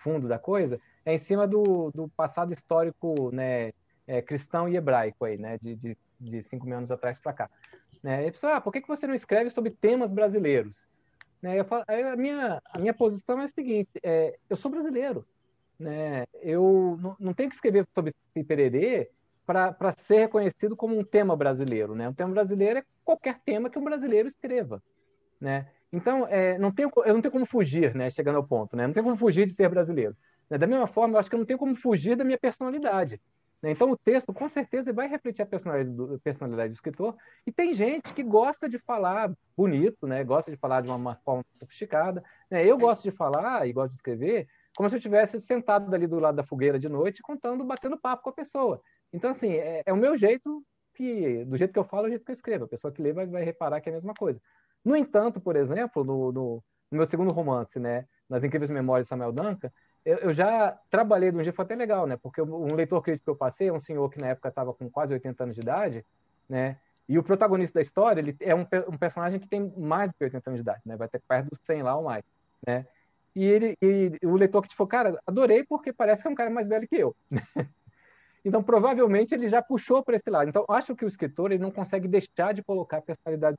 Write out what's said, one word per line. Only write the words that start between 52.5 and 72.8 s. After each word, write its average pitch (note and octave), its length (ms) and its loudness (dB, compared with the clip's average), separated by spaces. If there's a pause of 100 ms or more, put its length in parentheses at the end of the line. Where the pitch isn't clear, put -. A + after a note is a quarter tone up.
A A2 60 -10
pessoa C#3 220 -8
que C#3 100 -12
lê D3 100 0
vai, F#3 160 -6
vai F3 160 -6
reparar D#3+ 380 -4
que - 80 -10
é - 20 -6
a D#3+ 40 -8
mesma F3+ 180 -10
coisa. E3 280 -4 (420)
No C4+ 120 2
entanto, A3+ 460 2
por E3+ 160 0
exemplo, D3+ 480 -2
no, C3 260 -2
no, B2 320 -6 (260)
no D3+ 80 -4
meu D#3+ 80 2
segundo E3+ 280 0
romance, C3+ 460 -2
né? A#2+ 260 -4 (240)
Nas B2+ 140 0
Incríveis D3 280 -2
Memórias B2+ 340 2
de - 40 -14
Samuel B2 240 -4
Duncan, F3+ 360 -6 (360)
eu, E3 120 2
eu F3 160 0
já G3+ 440 2 (120)
trabalhei G3 420 4
de E3+ 60 -2
um D#3+ 60 -2
jeito, E3+ 120 -4
foi F#3 100 -4
até A3 100 -6
legal, G#3 320 0
né? B2+ 100 -4
Porque C3+ 240 -8
um D#3 320 -4
leitor D#3+ 280 0
crítico D#3 240 -4
que - 40 0
eu D3 60 -2
passei C3+ 320 -2
é F3+ 60 0
um D#3+ 60 -4
senhor C#3+ 300 -4
que C#3+ 100 -12
na C3 100 -4
época C3 220 -6
tava B2+ 220 -6
com B2+ 160 -12
quase C#3+ 240 -4
oitenta C3 300 -6
anos A#2+ 120 -6
de A2+ 60 -10
idade, C3 440 -4 (440)
né? C3 280 -4 (300)
E C#3 120 2
o D#3+ 40 2
protagonista F#3 560 2
da - 20 6
história, F#3+ 400 2
ele D3 180 -6
é F3 160 2
um F3 100 0
pe-, F#3 220 -2
um E3 100 -8
personagem F3 420 -2
que G3 80 -12
tem G3+ 300 -4
mais F3+ 320 0
do F3 80 -8
que - 60 -4
oitenta C3 260 -6
anos B2+ 100 -4
de A#2 40 -8
idade, G#2+ 220 -4
né? A2+ 100 -10
Vai A2+ 120 -6
ter B2 200 -8
perto C3+ 220 0
dos D3 140 -14
cem D#3 200 -2
lá B2+ 120 0
ou D#3+ 80 -2
mais, A#2 200 -6 (420)
né? B2 220 -2 (480)